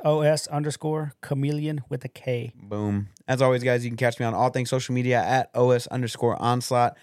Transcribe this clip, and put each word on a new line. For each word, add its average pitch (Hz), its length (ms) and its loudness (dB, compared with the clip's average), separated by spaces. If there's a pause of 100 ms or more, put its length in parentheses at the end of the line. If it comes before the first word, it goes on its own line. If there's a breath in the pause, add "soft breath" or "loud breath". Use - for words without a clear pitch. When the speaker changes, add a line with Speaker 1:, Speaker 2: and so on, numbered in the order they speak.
Speaker 1:
O 151 160 2
S 151 260 2
underscore 151 680 -4 (100)
chameleon 147 640 -2
with 135 160 -8
a 135 40 -10
K. 120 460 -6
Speaker 2:
Boom. 101 540 -4 (180)
As 131 160 0
always, 127 220 4
guys, 123 200 2
you 120 60 -4
can 117 60 -8
catch 117 240 0
me 120 60 0
on 113 80 -2
all 120 160 2
things 127 200 -2
social 127 240 -2
media 123 260 2
at 120 340 0
O 123 180 4
S 120 160 2
underscore 120 520 -2
onslaught. 120 640 2